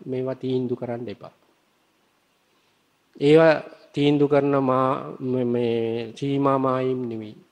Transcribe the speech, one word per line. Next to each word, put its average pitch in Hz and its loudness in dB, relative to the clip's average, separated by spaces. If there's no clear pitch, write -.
මේවා 131 -6
තීන්දුව 127 -4
කරන්න 120 -8
එපා. 98 -16
ඒවා 156 6
තීන්දුව 143 2
කරන 143 2
මා-, 131 0
මේ, 127 -2
මේ 120 0
සීමා 139 0
මායිම් 127 -2
නෙවෙයි. 110 -10